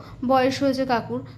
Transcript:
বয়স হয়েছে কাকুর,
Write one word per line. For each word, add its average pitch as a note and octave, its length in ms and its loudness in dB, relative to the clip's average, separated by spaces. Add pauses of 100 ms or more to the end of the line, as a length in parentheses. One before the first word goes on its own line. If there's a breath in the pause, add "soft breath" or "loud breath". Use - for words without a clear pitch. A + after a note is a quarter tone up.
(260 loud breath)
বয়স C4 360 4
হয়েছে C4+ 220 2
কাকুর, B3 400 -2 (140 loud breath)